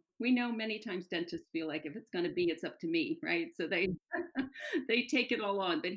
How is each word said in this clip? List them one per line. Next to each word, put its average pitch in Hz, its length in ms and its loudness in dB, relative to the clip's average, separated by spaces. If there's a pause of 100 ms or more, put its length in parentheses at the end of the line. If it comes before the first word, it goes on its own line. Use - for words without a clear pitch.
(180)
We 240 140 4
know 240 180 4
many 220 280 -2
times 190 300 -4
dentists 170 440 -4
feel 160 140 -2
like, 156 180 -4
"If 151 100 -8
it's - 160 -12
gonna 175 220 0
be, 175 180 2
it's 160 140 -2
up - 160 -8
to 170 80 -2
me," 160 340 2
right? 170 320 0
So 170 120 -2
they, 185 220 2 (240)
<laughs> - 760 -4
they 240 180 4
take 247 240 2
it 233 100 2
all 202 200 2
on. 175 200 2
But 180 160 -2